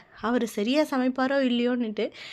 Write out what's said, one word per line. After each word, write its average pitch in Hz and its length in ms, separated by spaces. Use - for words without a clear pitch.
அவரு 233 260
சரியா 240 360
சமைப்பாரோ 262 560
இல்லையோன்னுட்டு 240 720